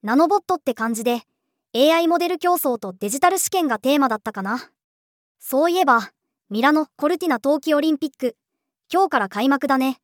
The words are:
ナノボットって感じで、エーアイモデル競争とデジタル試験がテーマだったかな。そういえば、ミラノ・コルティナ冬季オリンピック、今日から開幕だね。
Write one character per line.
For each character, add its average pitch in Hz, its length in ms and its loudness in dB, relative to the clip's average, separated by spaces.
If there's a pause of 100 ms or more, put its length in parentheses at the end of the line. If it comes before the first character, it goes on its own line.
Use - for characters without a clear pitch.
ナ 214 140 -2
ノ 330 120 4
ボ 403 100 2
ッ - 80 0
ト 370 80 0
っ 339 60 -6
て 247 140 -4
感 226 180 -6
じ 226 100 -8
で、 240 200 -2 (500)
エ 269 180 4
ー 320 40 4
ア 339 60 2
イ 339 80 2
モ 339 100 2
デ 339 100 -2
ル 349 100 -4
競 359 160 0
争 262 220 -2
と 190 160 -10
デ 202 160 -8
ジ 262 120 -4
タ 359 100 4
ル 381 80 0
試 - 100 -4
験 359 180 0
が 233 120 -2
テ 269 160 0
ー 294 40 2
マ 269 120 2
だ 220 60 -2
っ 208 40 -8
た 220 120 -8
か 196 100 -10
な。 214 280 -6 (720)
そ 269 240 0
う 349 60 4
い 349 80 0
え 359 80 2
ば、 233 260 2 (380)
ミ 208 100 -4
ラ 277 120 4
ノ・ 302 240 0
コ 294 120 -2
ル 359 80 0
テ 359 100 -6
ィ - 40 -2
ナ 240 100 -2
冬 285 200 0
季 311 120 -2
オ 294 80 2
リ 320 100 0
ン 294 80 -2
ピ 311 100 -6
ッ - 60 -6
ク、 247 220 -6 (560)
今 381 160 2
日 - 0 -
か 277 120 0
ら 196 100 -4
開 226 180 -2
幕 277 180 0
だ 269 120 2
ね。 165 260 -2